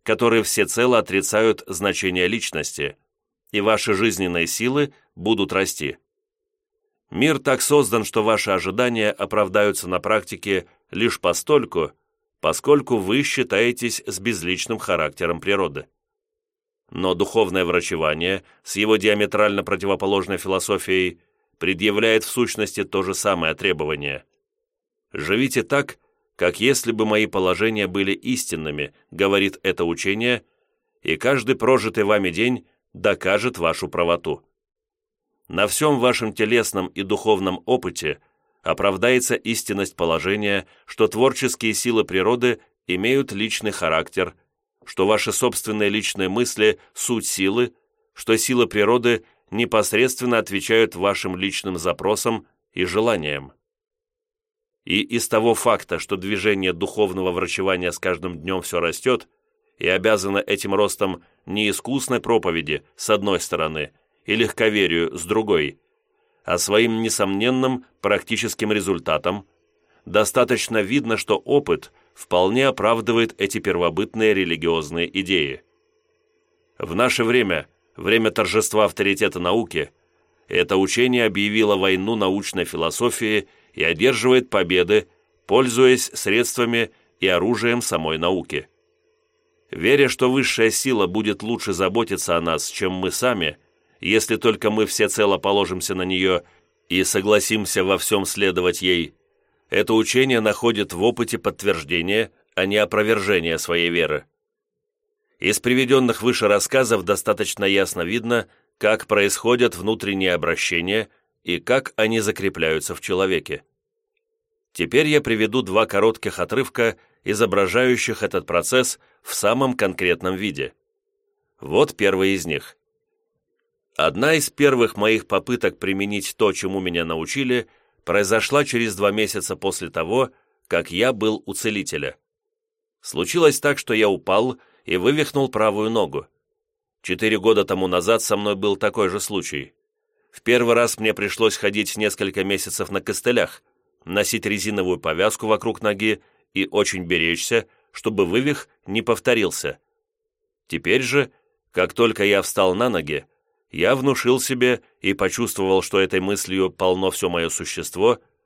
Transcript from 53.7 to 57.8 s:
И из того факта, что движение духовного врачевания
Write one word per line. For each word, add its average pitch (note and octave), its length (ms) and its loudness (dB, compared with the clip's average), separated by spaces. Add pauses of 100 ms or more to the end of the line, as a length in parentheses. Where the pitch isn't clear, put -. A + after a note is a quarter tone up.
И F#2+ 160 0
из A2 280 -4
того A2+ 260 2
факта, G#2 440 0
что - 180 -6
движение F#2+ 560 -2
духовного F#2 600 -2
врачевания F2+ 580 -2